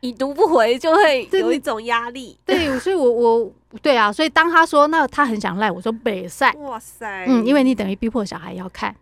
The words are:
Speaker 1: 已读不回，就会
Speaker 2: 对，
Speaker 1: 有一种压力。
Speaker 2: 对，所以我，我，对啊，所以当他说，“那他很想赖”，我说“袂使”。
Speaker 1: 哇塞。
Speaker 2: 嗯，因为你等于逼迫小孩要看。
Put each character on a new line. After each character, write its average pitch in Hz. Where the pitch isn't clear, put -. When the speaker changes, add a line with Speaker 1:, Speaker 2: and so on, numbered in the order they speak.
Speaker 1:
已 247
读 269
不 330
回， 247
就 320
会 311
Speaker 2:
对， 381
Speaker 1:
有 339
一 320
种 220
压 233
力。 240
Speaker 2:
对， 294
所 370
以 381
我， 269
我， 233
对 285
啊， 214
所 311
以 320
当 330
他 330
说 294
，“那 311
他 285
很 220
想 185
赖”， 208
我 180
说 220
“袂 185
使”。 -
Speaker 1:
哇 269
塞。 202
Speaker 2:
嗯， 233
因 269
为 277
你 254
等 202
于 202
逼 233
迫 220
小 -
孩 185
要 185
看。 208